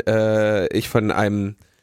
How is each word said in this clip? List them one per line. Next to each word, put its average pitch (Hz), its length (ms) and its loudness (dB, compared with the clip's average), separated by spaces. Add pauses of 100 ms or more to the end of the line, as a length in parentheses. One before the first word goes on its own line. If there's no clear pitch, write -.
äh, 107 580 2 (100)
ich 110 140 -4
von 107 220 0
einem 101 460 -2 (240)